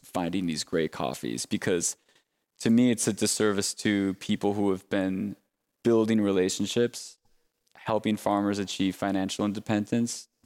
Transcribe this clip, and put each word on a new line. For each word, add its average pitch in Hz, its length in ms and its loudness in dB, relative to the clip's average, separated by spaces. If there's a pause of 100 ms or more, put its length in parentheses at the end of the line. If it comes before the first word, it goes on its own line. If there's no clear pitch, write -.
finding 90 440 -4
these 78 180 -4
great 80 280 -2
coffees, 64 540 -6
because 90 500 -2 (640)
to 113 100 2
me, 123 200 6
it's 113 160 0
a 117 60 2
disservice 104 640 0
to 98 400 0
people 101 400 -2
who 101 160 2
have 95 200 -2
been 95 460 -2 (460)
building 110 380 4
relationships, 101 960 0 (580)
helping 107 420 -2
farmers 101 420 2
achieve 95 380 -2
financial 98 480 -2
independence 107 840 -2 (180)